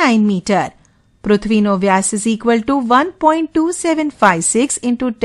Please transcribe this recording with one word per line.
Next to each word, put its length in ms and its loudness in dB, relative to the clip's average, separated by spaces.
nine 300 2
meter. 340 -2
પૃથ્વીનો 500 0
વ્યાસ 300 0
is 180 -4
equal 320 0
to 80 0
one 100 0
point 340 2
two 140 0
seven 260 0
five 320 2
six 380 -2
into 340 -4